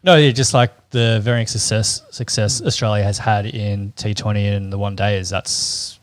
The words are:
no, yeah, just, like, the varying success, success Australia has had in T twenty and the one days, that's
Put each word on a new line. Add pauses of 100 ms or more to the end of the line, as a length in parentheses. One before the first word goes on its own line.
no,
yeah,
just,
like, (180)
the
varying
success,
success
Australia
has
had
in
T
twenty
and
the
one
days,
that's